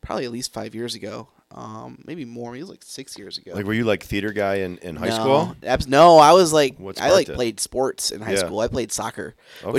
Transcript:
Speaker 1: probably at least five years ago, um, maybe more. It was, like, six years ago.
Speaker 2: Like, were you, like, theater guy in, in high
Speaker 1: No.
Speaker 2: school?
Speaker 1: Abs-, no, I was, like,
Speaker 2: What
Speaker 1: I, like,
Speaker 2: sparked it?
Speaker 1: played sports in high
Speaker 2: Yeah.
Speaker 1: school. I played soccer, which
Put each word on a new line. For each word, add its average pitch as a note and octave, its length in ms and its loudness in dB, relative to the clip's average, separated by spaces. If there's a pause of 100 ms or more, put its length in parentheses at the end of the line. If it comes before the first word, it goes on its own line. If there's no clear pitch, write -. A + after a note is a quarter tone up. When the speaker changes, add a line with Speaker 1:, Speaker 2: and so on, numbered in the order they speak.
Speaker 1:
probably F3+ 240 -6
at A#2+ 80 -8
least A#2+ 220 -8
five A2 200 -10
years A#2 200 -8
ago, A2+ 340 -14 (260)
um, A#2+ 500 -18
maybe D3 200 -12
more. A#2+ 320 -14
It C3 40 -16
was, E3+ 80 -16
like, - 160 -20
six - 320 -18
years G2+ 220 -16
ago. - 160 -18
Speaker 2:
Like, G2+ 100 -6
were G2+ 100 -2
you, A#2 100 0
like, G#2+ 180 0
theater G2+ 300 -4
guy G2 240 -2
in, F#2 220 -6
in E2+ 180 -12
high F2+ 140 -6
Speaker 1:
No. A2+ 40 0
Speaker 2:
school? C3+ 480 0
Speaker 1:
Abs-, C3 240 -2
no, D#3 320 8
I D3+ 140 10
was, F3 200 6
like, D3 260 2
Speaker 2:
What F#2+ 220 -12
Speaker 1:
I, B2+ 120 0
like, F3+ 140 4
Speaker 2:
sparked - 20 -16
it? - 80 -8
Speaker 1:
played A#2 240 -4
sports - 500 -4
in G2 100 -12
high A2 120 -6
Speaker 2:
Yeah. G2+ 60 0
Speaker 1:
school. F2+ 220 -4
I A#2 80 0
played A#2 220 -4
soccer, G#2+ 440 -8 (280)
which A2 160 -8